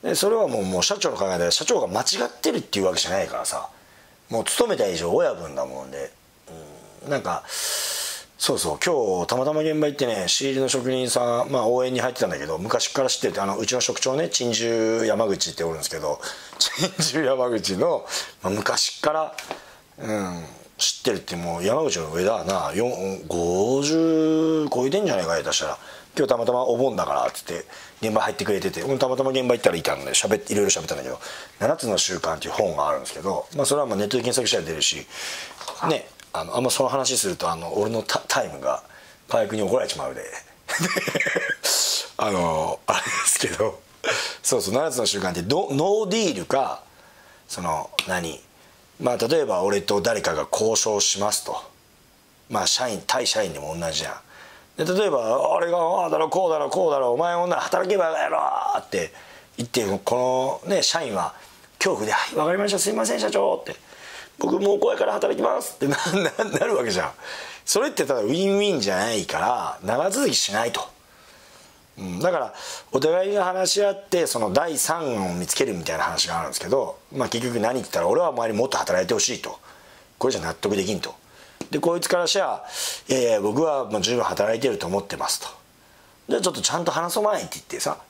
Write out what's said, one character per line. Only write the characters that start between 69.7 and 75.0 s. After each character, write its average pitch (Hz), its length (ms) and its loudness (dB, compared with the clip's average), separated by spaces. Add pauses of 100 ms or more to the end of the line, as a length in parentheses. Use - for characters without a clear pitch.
長 127 280 2
続 254 180 2
き 135 60 0
し - 180 0
な 226 120 0
い - 80 -2
と。 - 80 -4 (1160)
う - 20 -14
ん、 92 200 -6
だ 170 100 2
か 170 80 0
ら、 123 160 -6 (380)
お 131 80 2
互 180 320 2
い - 20 0
が 196 100 4
話 185 280 2
し 202 120 4
合 202 60 4
っ 196 180 -6
て、 170 200 2
そ 123 100 -2
の 107 140 0
第 147 260 2
三 165 220 0 (160)